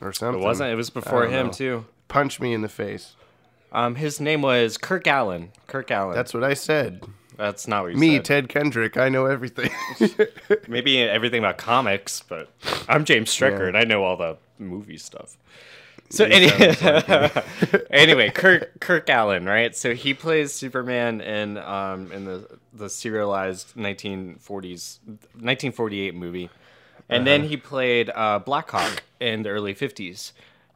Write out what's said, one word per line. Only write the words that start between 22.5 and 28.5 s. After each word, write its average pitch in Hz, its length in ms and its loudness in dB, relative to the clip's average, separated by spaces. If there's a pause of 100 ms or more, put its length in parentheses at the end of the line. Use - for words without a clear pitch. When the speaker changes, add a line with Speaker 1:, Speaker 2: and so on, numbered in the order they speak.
Speaker 2:
the 107 160 -14
serialized 98 880 -4
nineteen 98 600 -8
forties, 92 640 -14 (340)
nineteen 123 380 -4
forty-eight 101 420 -4
movie. 87 360 -10 (580)
And 123 180 0
then 143 140 6
Speaker 1:
Uh-huh. 151 80 -4
Speaker 2:
he 151 80 -6
played, 123 580 -2
uh, 107 240 0
Black 139 320 -4